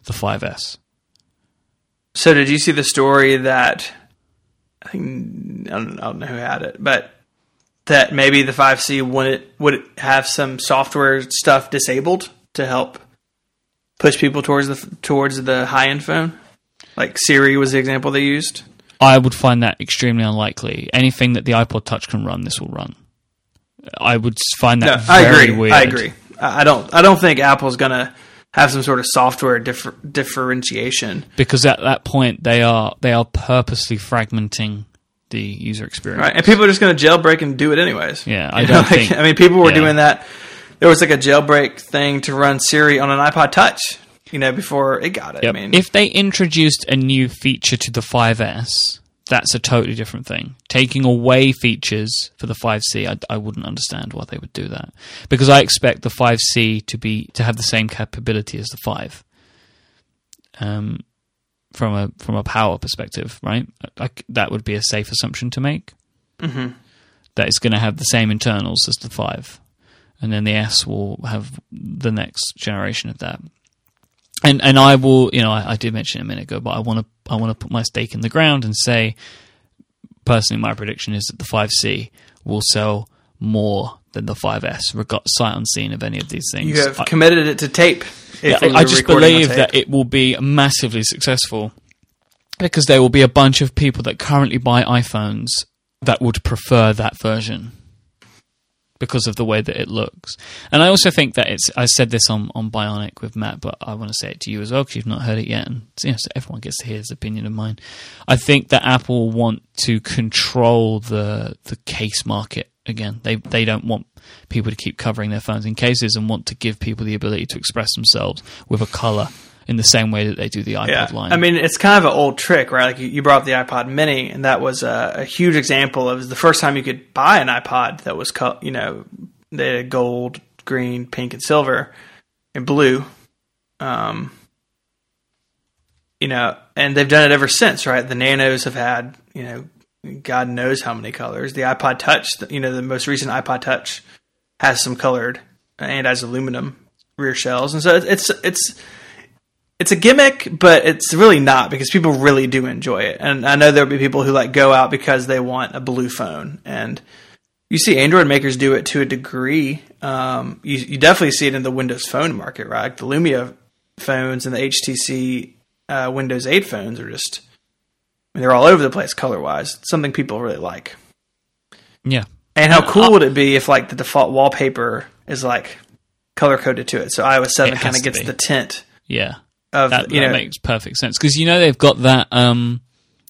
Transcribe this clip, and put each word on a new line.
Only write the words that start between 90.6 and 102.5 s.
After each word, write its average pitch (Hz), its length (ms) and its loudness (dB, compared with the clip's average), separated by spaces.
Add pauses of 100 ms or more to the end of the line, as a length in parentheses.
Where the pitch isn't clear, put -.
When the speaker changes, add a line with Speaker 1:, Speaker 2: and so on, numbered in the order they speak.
Speaker 1:
successful, 110 680 -2 (880)
because 170 280 0
there 135 160 8
will 127 80 6
be 139 100 6
a 131 80 8
bunch - 320 4
of 135 140 0
people 131 300 0
that 117 140 -6
currently 139 380 0
buy 123 280 2
iPhones 110 640 -2 (520)
that - 220 0
would 117 200 0
prefer 113 520 2
that 110 260 -4
version 110 520 -6 (1300)
because 127 280 -4
of 107 100 -4
the 120 100 -2
way 110 160 0
that - 180 -6
it - 80 -8
looks. - 480 -8 (340)
And 147 120 6
I 175 60 8
also 190 220 4
think 139 240 0
that 107 140 0
it's, - 260 -4
I 123 120 0
said 117 240 0
this 113 180 0
on, 107 260 -4